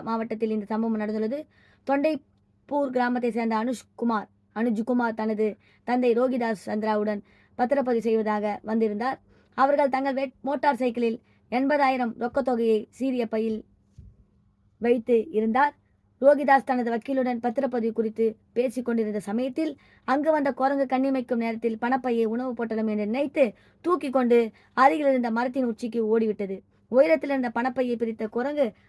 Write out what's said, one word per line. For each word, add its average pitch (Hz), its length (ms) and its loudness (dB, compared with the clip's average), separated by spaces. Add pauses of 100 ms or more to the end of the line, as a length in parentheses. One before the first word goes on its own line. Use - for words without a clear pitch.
மாவட்டத்தில் 226 520 -2
இந்த 208 100 -4
சம்பவம் 220 380 -2
நடந்துள்ளது. 220 360 -2 (480)
தொண்டைப்பூர் 285 1080 -2
கிராமத்தை 247 360 0
சேர்ந்த 226 260 -2
அனுஷ்குமார், 226 680 -4 (280)
அனுஜ்குமார் 233 680 0
தனது 214 260 0 (400)
தந்தை 247 260 2
ரோகிதாஸ் 240 540 0
சந்திராவுடன் 214 560 -2 (360)
பத்திரப்பதிவு 247 480 0
செய்வதாக 214 380 0 (180)
வந்திருந்தார். 220 540 -2 (400)
அவர்கள் 277 380 4
தங்கள் 269 240 -2
வே-, 269 220 -6
மோட்டார் 277 400 0
சைக்கிளில் 240 380 -2 (320)
எண்பதாயிரம் 262 680 2
ரொக்கத் 240 280 -2
தொகையை 226 320 2 (120)
சீரிய 254 360 -2
பையில் 220 320 -2 (1200)
வைத்து 240 360 2 (140)
இருந்தார். 226 440 2 (460)
ரோகிதாஸ் 269 480 6
தனது 247 220 0
வக்கீலுடன் 247 500 -2
பத்திரப்பதிவு 240 520 -2
குறித்து 226 320 0 (280)
பேசிக் 247 340 -2
கொண்டிருந்த 220 340 -2
சமயத்தில், 254 500 -2 (360)
அங்கு 285 240 0
வந்த 294 220 2
குரங்கு 269 340 0
கண்ணிமைக்கும் 262 560 0
நேரத்தில் 226 380 -4
பணப்பையை 247 440 0
உணவு 240 280 -4
பொட்டலம் 226 380 -4
என்று 208 140 -2
நினைத்து 277 380 0 (420)
தூக்கி 302 240 0
கொண்டு 247 300 4 (380)
அருகில் 285 340 4
இருந்த 247 200 0
மரத்தின் 247 380 -2
உச்சிக்கு 226 380 -4
ஓடிவிட்டது. 214 500 0 (340)
உயரத்தில் 294 420 4
இருந்த 247 180 -2
பணப்பையை 247 460 -2
பிரித்த 226 320 -4
குரங்கு, 269 380 -2 (220)